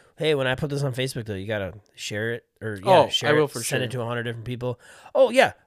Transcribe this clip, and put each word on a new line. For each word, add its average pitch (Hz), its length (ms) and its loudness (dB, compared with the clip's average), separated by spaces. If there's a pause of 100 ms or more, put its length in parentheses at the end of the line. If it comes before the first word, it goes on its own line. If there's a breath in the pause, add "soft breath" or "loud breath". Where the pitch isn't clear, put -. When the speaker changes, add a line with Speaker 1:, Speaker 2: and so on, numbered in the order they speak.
(160)
Speaker 1:
Hey, 156 180 2
when 135 120 0
I 127 80 0
put 143 160 -4
this 143 120 -2
on 135 120 -2
Facebook, 127 320 -6
though, 107 80 -6
you 95 120 -8
gotta 101 280 -4 (200)
share 110 400 -6
it - 100 -10 (180)
or 107 200 -6
yeah, 196 80 2
Speaker 2:
Oh, 151 180 8
Speaker 1:
share - 220 -2
Speaker 2:
I - 40 4
will 151 100 4
Speaker 1:
it, 139 60 -2
Speaker 2:
for 117 120 -8
Speaker 1:
send 131 180 -2
Speaker 2:
sure. 127 60 -2
Speaker 1:
it 110 60 -8
to 123 100 -4
a 113 40 -4
hundred 120 180 -4
different 113 220 -8
people. 123 320 -6 (360 loud breath)
Oh 254 160 6
yeah, 233 220 4 (140)